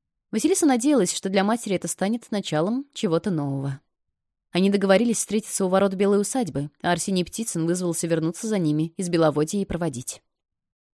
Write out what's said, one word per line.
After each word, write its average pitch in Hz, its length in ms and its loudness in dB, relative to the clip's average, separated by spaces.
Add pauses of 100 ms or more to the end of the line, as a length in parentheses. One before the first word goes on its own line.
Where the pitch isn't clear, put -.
(300)
Василиса 320 360 2
надеялась, 247 480 4
что - 140 -6
для 190 140 2
матери 208 340 0
это 175 120 -4
станет 214 420 -4
началом 208 640 -2
чего-то 165 380 -2
нового. 139 500 -4 (760)
Они 190 140 4
договорились 202 480 4
встретиться - 480 -2
у - 20 0
ворот 190 240 2
Белой 196 260 2
усадьбы, 196 520 -4 (100)
а 175 120 0
Арсений 180 340 -2
Птицын 175 400 -6
вызвался 175 400 -2
вернуться 165 400 -2
за 220 100 -2
ними 156 400 0
из 180 140 -4
Беловодья 156 500 2
и 190 60 -4
проводить. 156 560 -8 (720)